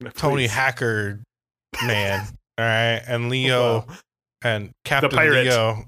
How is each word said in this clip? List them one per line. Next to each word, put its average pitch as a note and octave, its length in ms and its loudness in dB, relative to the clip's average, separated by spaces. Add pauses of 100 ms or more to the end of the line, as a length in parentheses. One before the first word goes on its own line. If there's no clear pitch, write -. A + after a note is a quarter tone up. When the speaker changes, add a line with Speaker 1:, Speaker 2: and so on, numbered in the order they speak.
Speaker 1:
Please. B2 160 -12
Speaker 2:
Tony C#3 300 0
Hacker A2+ 760 -2 (640)
Man, G2+ 360 0
Speaker 1:
<laughs> - 380 -14
Speaker 2:
all A#2 60 -2
right? A2+ 420 0
And A#2+ 240 -4
Leo, B2 500 2
Speaker 1:
Wow. - 60 -10 (560)
Speaker 2:
and A2 280 -4 (140)
Captain C#3 260 2
Speaker 1:
pirate. C#3+ 360 4
Speaker 2:
Leo A2 420 2